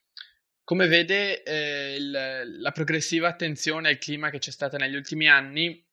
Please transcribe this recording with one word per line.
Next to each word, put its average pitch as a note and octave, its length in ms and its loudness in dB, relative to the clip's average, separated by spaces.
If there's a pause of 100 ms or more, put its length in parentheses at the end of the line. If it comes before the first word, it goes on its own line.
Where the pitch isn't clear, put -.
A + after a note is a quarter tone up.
(640)
Come F3+ 220 2
vede, F3 560 2
eh, C#3+ 540 -4
il, C3 640 -6
la B2+ 100 -4
progressiva D#3 580 0
attenzione D#3+ 640 -2
al C#3 80 2
clima D3 320 -6
che C#3+ 80 -8
c'è C3+ 140 -8
stata C#3+ 260 -6
negli C3+ 180 -2
ultimi D#3 320 2
anni D3 640 4